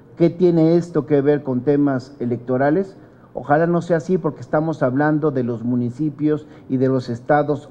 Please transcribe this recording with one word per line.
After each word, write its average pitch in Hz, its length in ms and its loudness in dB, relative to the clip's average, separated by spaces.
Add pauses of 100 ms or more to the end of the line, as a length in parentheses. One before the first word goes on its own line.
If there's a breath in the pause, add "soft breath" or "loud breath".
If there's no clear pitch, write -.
(180)
¿Qué 165 120 4
tiene 170 460 4
esto 170 300 -2
que 147 160 2
ver 147 220 2
con 127 180 -2
temas 143 580 0
electorales? 127 760 -2 (360 loud breath)
Ojalá 160 340 0
no 170 160 0
sea 170 140 0
así, 180 200 -2
porque 160 240 -6
estamos 156 400 -2
hablando 147 480 0
de 131 140 -2
los 117 200 -4
municipios 135 840 -2 (220 loud breath)
y 135 80 0
de 131 100 2
los 131 200 -2
estados 143 640 -2